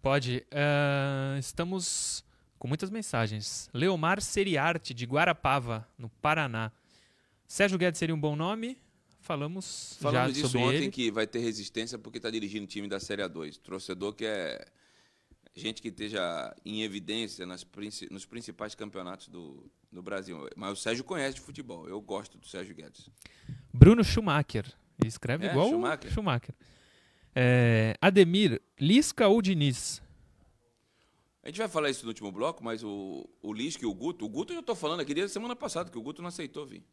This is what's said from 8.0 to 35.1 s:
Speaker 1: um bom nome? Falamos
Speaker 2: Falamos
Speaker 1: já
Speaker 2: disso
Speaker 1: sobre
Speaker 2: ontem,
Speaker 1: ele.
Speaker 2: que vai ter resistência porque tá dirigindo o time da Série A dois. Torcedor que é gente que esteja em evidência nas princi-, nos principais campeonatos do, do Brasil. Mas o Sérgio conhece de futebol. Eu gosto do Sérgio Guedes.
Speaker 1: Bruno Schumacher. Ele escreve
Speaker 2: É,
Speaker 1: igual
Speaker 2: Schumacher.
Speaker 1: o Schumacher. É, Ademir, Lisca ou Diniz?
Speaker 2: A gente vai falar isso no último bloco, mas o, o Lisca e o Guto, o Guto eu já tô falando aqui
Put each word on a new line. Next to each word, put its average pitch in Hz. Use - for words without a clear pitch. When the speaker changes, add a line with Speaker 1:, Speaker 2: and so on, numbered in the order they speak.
Speaker 1:
um 156
bom 151
nome? 226
Falamos 165
Speaker 2:
Falamos 127
Speaker 1:
já 135
Speaker 2:
disso 139
Speaker 1:
sobre 127
Speaker 2:
ontem, 135
Speaker 1:
ele. -
Speaker 2:
que 120
vai 110
ter 117
resistência 113
porque 113
tá 110
dirigindo 104
o -
time 101
da 98
Série 101
A 92
dois. 80
Torcedor 95
que 110
é 87
gente 110
que 117
esteja 87
em 107
evidência 101
nas 90
princi-, -
nos 95
principais 107
campeonatos 98
do, 71
do 90
Brasil. 92
Mas 98
o 101
Sérgio 117
conhece 139
de 135
futebol. 113
Eu 98
gosto 104
do -
Sérgio 92
Guedes. -
Speaker 1:
Bruno 202
Schumacher. 151
Ele 113
escreve 123
Speaker 2:
É, -
Speaker 1:
igual 175
Speaker 2:
Schumacher. 311
Speaker 1:
o -
Schumacher. 143
É, 120
Ademir, 185
Lisca 214
ou 226
Diniz? 156
Speaker 2:
A -
gente 165
vai 220
falar 151
isso 131
no 113
último 104
bloco, 123
mas 113
o, 98
o 107
Lisca 131
e -
o 101
Guto, 120
o -
Guto 147
eu 339
já 330
tô 240
falando 170
aqui 143